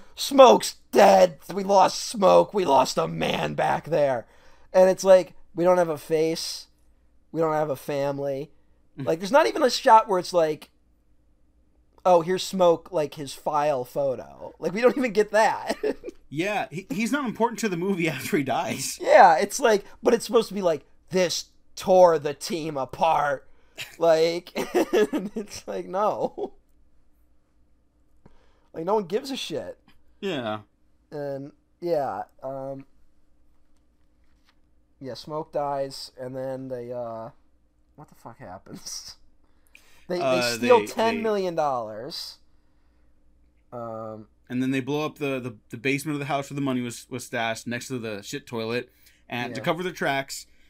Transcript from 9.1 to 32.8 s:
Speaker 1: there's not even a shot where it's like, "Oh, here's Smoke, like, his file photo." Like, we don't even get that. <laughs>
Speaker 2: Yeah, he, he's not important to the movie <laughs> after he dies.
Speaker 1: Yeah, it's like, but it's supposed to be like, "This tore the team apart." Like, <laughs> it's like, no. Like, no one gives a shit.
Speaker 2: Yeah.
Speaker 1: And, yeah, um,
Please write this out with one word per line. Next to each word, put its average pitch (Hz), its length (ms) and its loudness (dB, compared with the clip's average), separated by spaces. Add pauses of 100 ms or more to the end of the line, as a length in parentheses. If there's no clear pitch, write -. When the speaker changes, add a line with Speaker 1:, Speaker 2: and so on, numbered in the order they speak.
Speaker 1:
there's 190 120 -6
not 302 160 6
even 320 160 -2
a 247 60 2
shot 226 400 6
where 185 100 2
it's - 140 -8
like, 156 360 0 (1400)
"Oh, 180 160 6
here's 180 220 -4
Smoke, 175 480 2
like, 156 240 -4
his 139 180 -12
file 151 520 -2
photo." 98 760 -6
Like, 165 140 -4
we 214 80 -2
don't 240 160 4
even 247 160 -2
get 208 180 0
that. 180 500 0
<laughs> - 40 -4 (440)
Speaker 2:
Yeah, 170 400 -4
he, 170 200 -10
he's 202 240 -2
not 294 100 0
important 226 380 -2
to 226 80 -2
the 180 80 -4
movie 170 320 -2
<laughs> - 0 -
after 135 260 -4
he 147 80 0
dies. 131 580 -4
Speaker 1:
Yeah, 214 360 8
it's 202 240 -4
like, 220 240 2 (180)
but - 100 4
it's 220 120 -2
supposed 226 240 0
to - 40 -12
be 202 80 -6
like, 165 240 -2 (240)
"This 175 360 -2 (320)
tore 180 420 6
the 147 140 -4
team 160 420 -8
apart." 147 720 0 (500)
Like, 165 560 2
<laughs> - 20 -20
it's - 1120 -2
like, 196 200 -8
no. 175 640 -4 (2250)
Like, 160 100 -10
no 190 120 0
one 208 100 -2
gives 254 260 -6
a 262 60 -6
shit. 107 400 -10 (420)
Speaker 2:
Yeah. 123 400 -6 (520)
Speaker 1:
And, 143 420 -10 (260)
yeah, 135 440 -2 (200)
um, 135 420 -10 (2250)